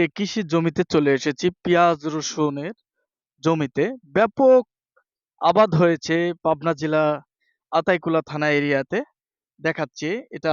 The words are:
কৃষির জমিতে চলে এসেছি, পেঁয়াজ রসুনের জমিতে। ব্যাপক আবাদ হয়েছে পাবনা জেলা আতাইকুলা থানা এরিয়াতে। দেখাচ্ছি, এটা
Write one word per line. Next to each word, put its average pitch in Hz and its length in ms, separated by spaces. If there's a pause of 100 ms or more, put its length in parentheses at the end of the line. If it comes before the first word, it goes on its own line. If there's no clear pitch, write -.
কৃষির 196 400
জমিতে 165 380
চলে 151 260
এসেছি, 139 360 (120)
পেঁয়াজ 170 480
রসুনের 151 680 (680)
জমিতে। 156 420 (260)
ব্যাপক 247 500 (800)
আবাদ 185 340
হয়েছে 165 400 (260)
পাবনা 160 320
জেলা 156 300 (680)
আতাইকুলা 165 500
থানা 151 300
এরিয়াতে। 143 480 (600)
দেখাচ্ছি, 156 500 (220)
এটা 160 220